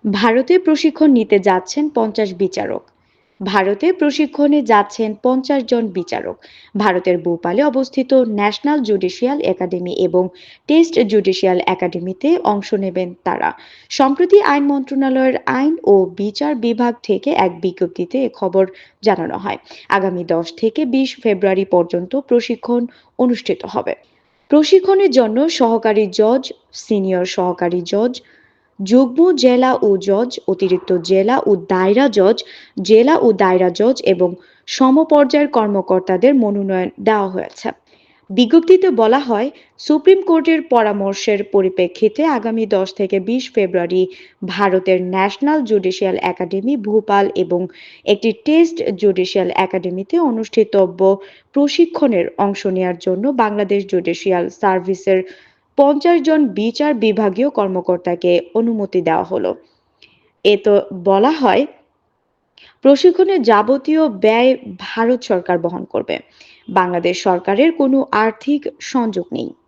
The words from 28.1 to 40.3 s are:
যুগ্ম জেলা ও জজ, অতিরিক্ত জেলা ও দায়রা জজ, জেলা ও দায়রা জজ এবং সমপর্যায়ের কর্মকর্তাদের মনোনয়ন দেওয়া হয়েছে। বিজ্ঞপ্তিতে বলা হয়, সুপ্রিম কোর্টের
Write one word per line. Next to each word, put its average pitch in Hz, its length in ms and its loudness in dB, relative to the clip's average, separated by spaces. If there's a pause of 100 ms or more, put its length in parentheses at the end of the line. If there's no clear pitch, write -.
যুগ্ম 240 400 2 (160)
জেলা 254 360 2 (100)
ও 214 160 2
জজ, 196 340 -2 (160)
অতিরিক্ত 185 420 -2 (120)
জেলা 190 340 0 (100)
ও 208 60 2 (180)
দায়রা 196 380 2
জজ, 208 300 2 (440)
জেলা 226 360 4
ও - 160 2
দায়রা 185 360 2
জজ 226 340 0
এবং 180 260 2 (380)
সমপর্যায়ের 294 840 2
কর্মকর্তাদের 196 840 0
মনোনয়ন 196 540 -2 (100)
দেওয়া 202 280 0
হয়েছে। - 400 -10 (640)
বিজ্ঞপ্তিতে 330 600 4
বলা 226 280 2
হয়, 240 280 -2 (320)
সুপ্রিম 302 420 4
কোর্টের 330 420 0